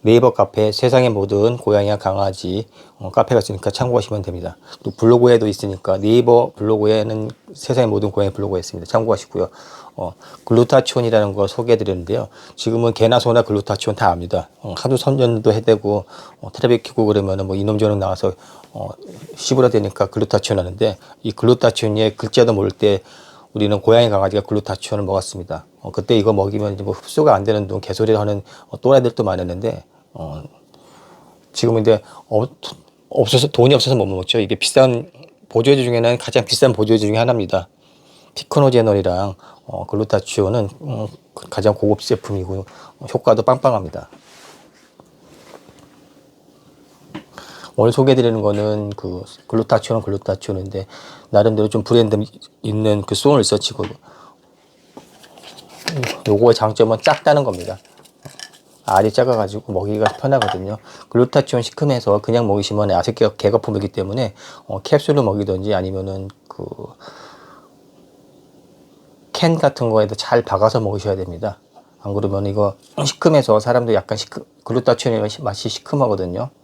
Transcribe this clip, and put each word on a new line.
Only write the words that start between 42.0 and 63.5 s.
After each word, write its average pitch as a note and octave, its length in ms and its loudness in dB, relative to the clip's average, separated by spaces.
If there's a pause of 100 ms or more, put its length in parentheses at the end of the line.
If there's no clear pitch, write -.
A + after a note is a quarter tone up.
제품이고, G2 640 -6 (340)
어, C3 60 -16
효과도 A2+ 380 0
빵빵합니다. B2 680 -2 (3750)
오늘 A#2 160 4
소개해드리는 B2+ 480 2
거는 G#2 500 -2
그 F#2 320 -10 (240)
글루타치온은 A2+ 560 -2
글루타치온인데 F#2+ 840 -6 (420)
나름대로 G#2+ 400 4
좀 A2 140 -2
브랜드 A2+ 340 2 (440)
있는 G#2+ 420 0
그 B2+ 120 -4
소울 C#3 240 2
리서치고, - 440 -2
음, G#2+ 60 -8 (2500)
요거의 A2+ 260 4
장점은 A2 480 0
작다는 D3 420 2
겁니다. F#2 340 -6 (1080)
알이 G#2 280 2
작아가지고 A2 580 0
먹이가 G#2 460 -2
편하거든요. G#2 600 -2 (320)
글루타치온 B2 520 2
시큼해서 A#2 580 -2
그냥 A#2 280 -2
먹이시면 G2+ 440 -2
아직 F#2 240 0
개-, G#2+ 200 2
개거품이기 G#2 540 -2